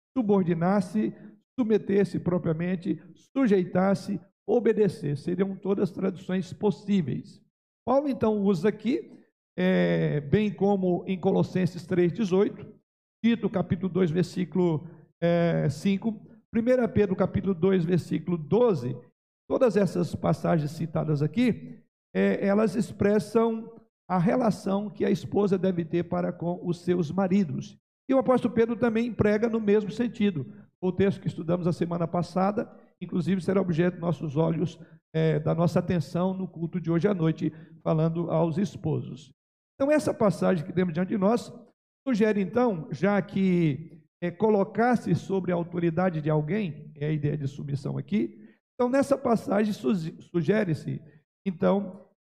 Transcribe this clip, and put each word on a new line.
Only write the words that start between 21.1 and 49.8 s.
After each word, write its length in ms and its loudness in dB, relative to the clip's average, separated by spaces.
aqui, 560 -2
é, 300 0
elas 300 2
expressam 1000 0
a 100 0
relação 720 0
que 140 -4
a 60 2
esposa 460 0
deve 280 -2
ter 200 -2
para 280 -4
com 320 -6
os 160 -4
seus 320 -2
maridos. 680 0
E 60 2
o 40 4
apóstolo 340 2
Pedro 220 2
também 380 0
prega 360 2
no 120 -2
mesmo 320 2
sentido. 600 -2
O 100 -2
texto 300 0
que 80 -4
estudamos 400 -2
a 40 0
semana 360 -2
passada, 600 -2
inclusive, 400 -2
será 200 2
objeto 340 0
dos 60 -12
nossos 360 -4
olhos, 440 0
é, 240 2
da 160 -2
nossa 240 2
atenção 560 -2
no 140 -8
culto 320 -6
de 100 -4
hoje 160 2
à 80 2
noite, 380 0
falando 460 0
aos 280 0
esposos. 760 -4
Então, 180 0
essa 200 2
passagem 520 0
que 80 -12
temos 200 0
diante 180 -2
de 80 -2
nós 340 0
sugere, 340 2
então, 500 0
já 320 2
que, 800 0
é, 80 -2
colocar-se 840 2
sobre 380 -2
a 20 2
autoridade 680 0
de 80 -4
alguém, 680 -2
é 100 -6
a 60 0
ideia 240 0
de 100 -4
submissão 500 -6
aqui, 440 -4
então, 140 0
nessa 280 2
passagem 560 0
su-, 500 -4